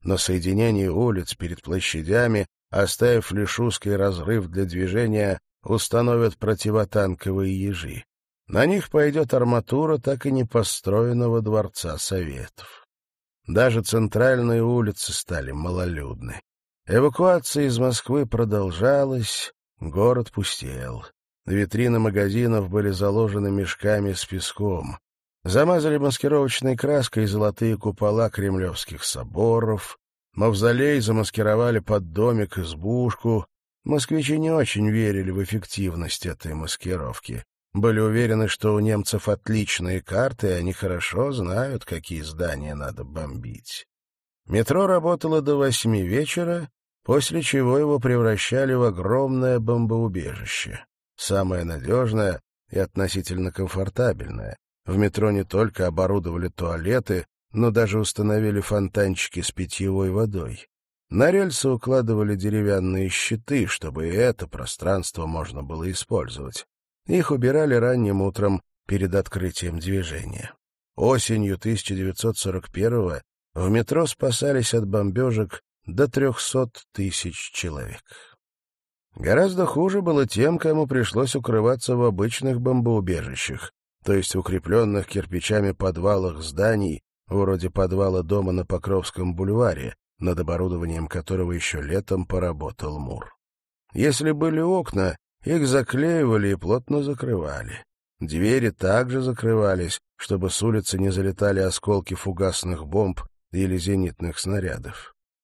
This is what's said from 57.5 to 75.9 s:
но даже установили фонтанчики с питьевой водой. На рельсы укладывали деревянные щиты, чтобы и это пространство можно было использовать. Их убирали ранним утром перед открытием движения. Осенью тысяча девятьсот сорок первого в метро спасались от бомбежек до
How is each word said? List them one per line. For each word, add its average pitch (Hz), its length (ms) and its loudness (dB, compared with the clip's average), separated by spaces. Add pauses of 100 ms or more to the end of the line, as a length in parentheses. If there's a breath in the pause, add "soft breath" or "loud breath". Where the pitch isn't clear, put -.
но 113 180 4
даже 107 280 2
установили 104 640 0
фонтанчики 98 800 0
с - 100 -4
питьевой 95 600 -2
водой. 98 560 -4 (420)
На 135 220 4
рельсы 185 400 2
укладывали 113 680 2
деревянные 98 720 0
щиты, 113 580 -2
чтобы 80 420 -6
и 85 40 -4
это 110 340 2
пространство 85 800 -4
можно 80 380 -6
было 80 280 -6
использовать. 67 760 -6 (400)
Их 175 240 2
убирали 135 460 4
ранним 117 440 2
утром 98 400 0 (260)
перед 95 280 0
открытием 90 640 -2
движения. 87 760 -6 (440)
Осенью 110 600 2
тысяча 104 380 -4
девятьсот 95 420 -2
сорок 92 340 -6
первого 98 520 0 (320)
в 90 160 0
метро 135 340 4
спасались 135 720 0
от 110 120 2
бомбежек 107 760 0 (240)
до 127 220 2